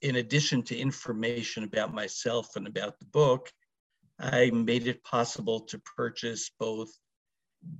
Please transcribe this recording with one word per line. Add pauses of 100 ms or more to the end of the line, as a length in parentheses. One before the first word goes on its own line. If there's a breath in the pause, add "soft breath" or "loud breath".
in
addition
to
information
about
myself
and
about
the
book, (680)
I
made
it
possible
to
purchase
both (920)